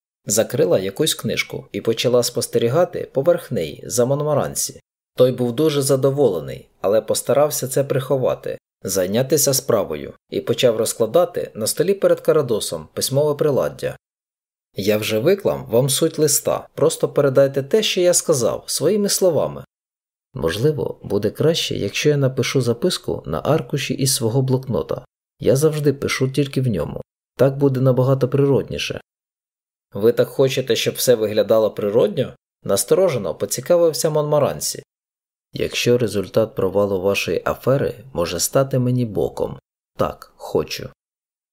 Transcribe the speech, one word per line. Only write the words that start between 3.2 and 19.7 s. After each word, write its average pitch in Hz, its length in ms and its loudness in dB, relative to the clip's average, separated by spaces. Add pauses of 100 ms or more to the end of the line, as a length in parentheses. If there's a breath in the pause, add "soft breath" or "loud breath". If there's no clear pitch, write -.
неї 90 340 -6
за 120 180 0
Монморансі. 139 760 -2 (360)
Той 127 160 4
був 120 200 -2
дуже 143 300 0
задоволений, 131 840 0 (120)
але 107 200 2
постарався 135 680 0
це 135 160 0
приховати, 131 720 -2 (240)
зайнятися 120 720 0
справою, 80 580 -2 (180)
і - 100 -4
почав 117 360 2
розкладати 113 800 0
на 110 120 -6
столі 180 280 0
перед 175 260 2
Карадосом 117 720 -2
письмове 143 400 0
приладдя. 101 640 -2 (800)
"Я 104 220 0
вже 107 200 -2
виклав 131 500 0
вам 127 220 2
суть 156 280 0
листа, - 560 0
просто 156 340 0
передайте 135 540 2
те, 214 200 2
що - 180 -2
я 175 140 4
сказав, 117 520 0
своїми 196 420 0
словами". 120 560 0 (720)